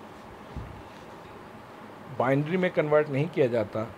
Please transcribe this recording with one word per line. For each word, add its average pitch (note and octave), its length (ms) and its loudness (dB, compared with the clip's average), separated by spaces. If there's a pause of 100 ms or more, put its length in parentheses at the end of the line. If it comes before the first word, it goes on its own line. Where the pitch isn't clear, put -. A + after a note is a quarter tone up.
(2250)
बाइनरी C#3+ 380 4
में F3+ 140 4
convert D3+ 380 4
नहीं C#3+ 180 2
किया D#3 200 4
जाता, A2 400 0 (100)